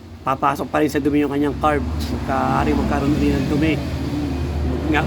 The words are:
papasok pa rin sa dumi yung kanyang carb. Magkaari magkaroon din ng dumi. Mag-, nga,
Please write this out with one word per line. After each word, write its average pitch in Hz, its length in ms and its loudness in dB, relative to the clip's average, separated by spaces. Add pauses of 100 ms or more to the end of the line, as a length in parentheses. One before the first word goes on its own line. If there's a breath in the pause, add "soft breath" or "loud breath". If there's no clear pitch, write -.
(260)
papasok 139 440 0
pa 151 120 0
rin 151 80 4
sa 147 120 0
dumi 147 240 2
yung 135 80 -2
kanyang 143 240 0
carb. 151 280 2
Magkaari 135 880 0
magkaroon 139 440 2
din 143 200 2
ng 135 120 0
dumi. 156 280 2
Mag-, - 1160 -2
nga, 147 140 2